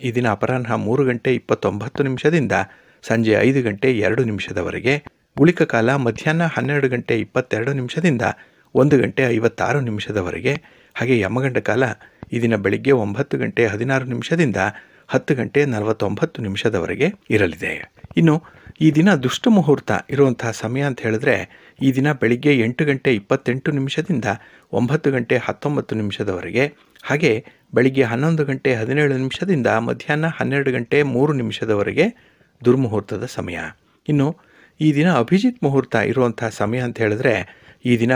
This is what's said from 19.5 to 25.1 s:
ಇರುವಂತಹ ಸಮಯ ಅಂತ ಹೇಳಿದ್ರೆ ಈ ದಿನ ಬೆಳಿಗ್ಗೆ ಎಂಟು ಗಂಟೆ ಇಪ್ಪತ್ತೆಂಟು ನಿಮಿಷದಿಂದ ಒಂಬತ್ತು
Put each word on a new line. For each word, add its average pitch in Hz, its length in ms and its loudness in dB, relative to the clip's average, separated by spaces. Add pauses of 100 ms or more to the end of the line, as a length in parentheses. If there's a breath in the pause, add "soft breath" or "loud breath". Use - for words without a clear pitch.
ಇರುವಂತಹ 131 440 0
ಸಮಯ 123 280 -4
ಅಂತ 143 180 -4
ಹೇಳಿದ್ರೆ 117 340 0 (440 loud breath)
ಈ 135 140 0
ದಿನ 131 200 2
ಬೆಳಿಗ್ಗೆ 127 460 2
ಎಂಟು 120 260 0
ಗಂಟೆ 135 300 0
ಇಪ್ಪತ್ತೆಂಟು 131 580 -2
ನಿಮಿಷದಿಂದ 139 520 -4 (480 loud breath)
ಒಂಬತ್ತು 123 380 0